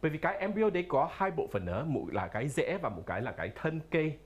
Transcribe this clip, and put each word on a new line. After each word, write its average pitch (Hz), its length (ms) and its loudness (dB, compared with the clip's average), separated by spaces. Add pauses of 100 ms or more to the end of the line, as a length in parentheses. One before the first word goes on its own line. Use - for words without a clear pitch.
Bởi 160 100 2
vì 151 60 -4
cái 165 200 0
embryo 208 320 2
đấy 175 200 2
có 151 220 4
hai 190 200 0
bộ 165 200 0
phận 95 140 0
nữa, 92 220 0
một 131 240 0
là 92 160 0
cái 113 200 -2
rễ 151 300 0
và 165 120 -2
một 87 160 -8
cái 92 160 -2
là 123 100 -2
cái 90 240 -4
thân 160 240 -2 (120)
cây. 156 340 2